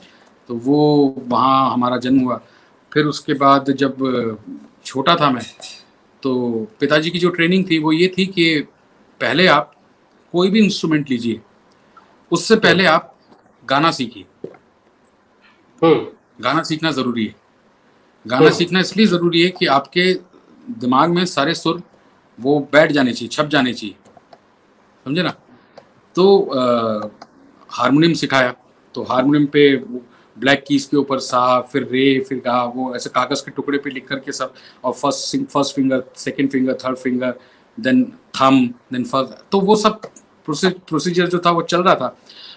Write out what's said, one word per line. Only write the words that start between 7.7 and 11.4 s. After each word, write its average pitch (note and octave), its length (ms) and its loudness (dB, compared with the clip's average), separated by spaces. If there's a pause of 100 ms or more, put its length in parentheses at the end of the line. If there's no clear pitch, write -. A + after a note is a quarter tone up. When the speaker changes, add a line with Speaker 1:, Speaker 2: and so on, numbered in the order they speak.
Speaker 1:
थी D#3+ 80 2
वो D#3 140 0
ये F3+ 260 0
थी F#3+ 80 0
कि E3 340 0 (600)
पहले C3+ 260 0
आप D3+ 280 2 (580)
कोई F#3 180 2
भी G#3 80 2
इंस्ट्रूमेंट D#3+ 520 0
लीजिए, A2+ 300 -4 (920)